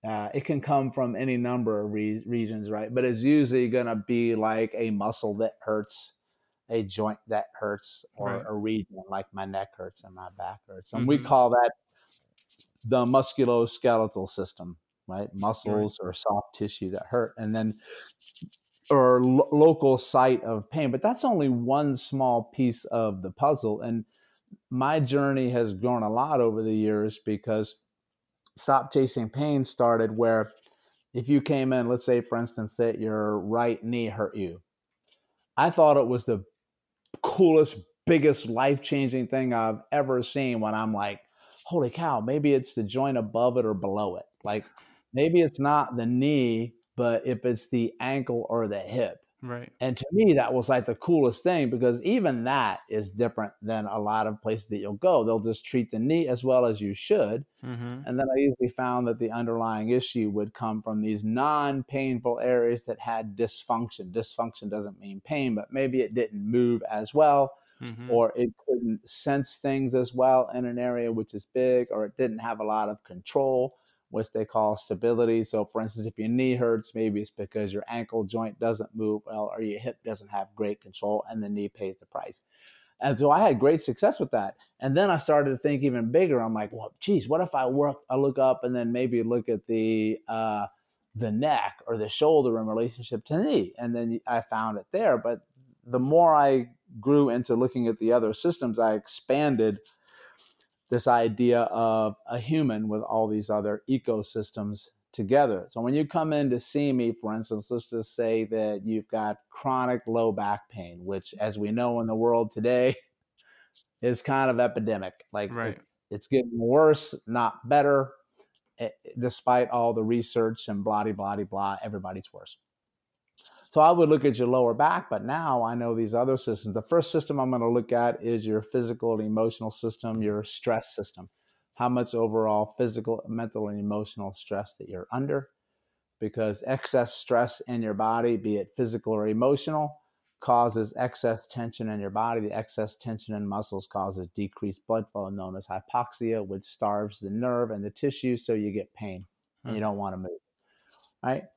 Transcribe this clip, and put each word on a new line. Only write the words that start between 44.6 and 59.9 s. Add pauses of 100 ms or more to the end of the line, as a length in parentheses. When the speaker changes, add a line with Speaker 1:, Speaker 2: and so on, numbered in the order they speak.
Speaker 1:
maybe
it's
not
the
knee, (200)
but
if
it's
the
ankle
or
the
hip. (220)
Speaker 2:
Right. (100)
Speaker 1:
And
to
me,
that
was,
like,
the
coolest
thing,
because
even
that (100)
is
different
than
a
lot
of
places
that
you'll
go.
They'll
just
treat
the
knee
as
well
as
you
should. (180)
Speaker 2:
Mm-hmm.
Speaker 1:
And
then
I
usually
found
that
the
underlying
issue